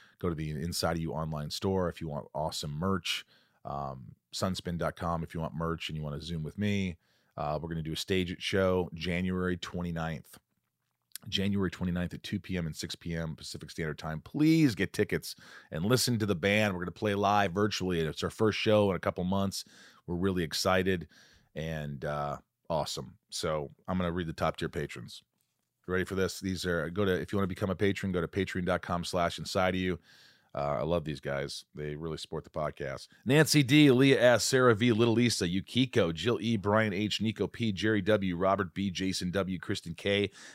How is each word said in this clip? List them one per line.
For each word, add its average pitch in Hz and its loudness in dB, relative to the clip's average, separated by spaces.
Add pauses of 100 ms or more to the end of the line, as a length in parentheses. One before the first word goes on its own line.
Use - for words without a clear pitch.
(200)
Go 92 -2
to 85 0
the 78 -4
Inside 82 -2
of - -2
You 82 -4
online 78 -6
store 95 -2
if - -8
you 82 -6
want 73 -8
awesome 78 -6
merch. 90 -2 (400)
Um, 67 -8 (180)
sunspin 90 -4
dot 80 -2
com 85 -2
if 80 -8
you 85 -6
want 80 -6
merch 82 -4
and 78 -8
you 76 -6
wanna 73 -6
Zoom 80 -6
with 76 -8
me. 98 -2 (400)
Uh, 76 -2
we're 82 -8
gonna 82 -4
do 78 -6
a 78 -4
Stage 92 -2
It - -12
show 92 2
January 90 -2
twenty-ninth. 82 -6 (920)
January 98 0
twenty-ninth 87 -2
at - -12
two - -4
P 92 -6
M 85 -2
and 78 -6
six - -8
P 85 -8
M 82 -4
Pacific 78 -14
Standard 78 -6
Time. 78 -6
Please 156 4
get 95 -2
tickets - -2 (360)
and 80 -4
listen 120 2
to 107 0
the 98 2
band. 101 2
We're 87 -6
gonna 87 -6
play 104 -2
live 101 2
virtually. 92 0
It's 80 -4
our 87 -2
first 107 2
show 107 4
in 87 0
a 82 -8
couple 95 -2
months. 98 -2 (420)
We're 87 -4
really 90 0
excited 92 0 (480)
and, 76 -6
uh, 73 -4 (320)
awesome. 73 -4 (160)
So 78 -4 (180)
I'm 92 -2
gonna 87 0
read 85 -4
the 80 -6
top 80 -2
tier 82 -4
patrons. 71 -8 (640)
You 90 -6
ready 92 0
for 95 -6
this? 92 0
These 95 -4
are, 85 -2
go 101 -2
to, 92 4
if 82 -2
you 101 0
wanna 98 2
become 95 -2
a 90 -2
patron, 98 0
go 90 0
to 82 0
patreon 92 -2
dot 90 0
com 87 -4
slash 85 0
inside 92 0
of 92 -2
you. 90 0 (560)
Uh, 71 -2
I - -2
love 80 0
these 73 -6
guys. 69 -6
They 73 -6
really 78 -8
support 76 -8
the - -20
podcast. 73 -6 (180)
Nancy 147 6
D, 143 8
Leah 127 8 (140)
S, 107 4
Sarah 127 6
V, 117 4
Little 113 6
Lisa, 113 4
Yukiko, 98 2
Jill 90 0
E, 113 0
Brian 104 2
H, 101 0
Nico 104 0
P, 113 -2
Jerry 104 2
W, 98 2
Robert 95 2
B, 98 -2
Jason 92 -2
W, 92 -2
Kristen 85 -6
K, 101 0 (240)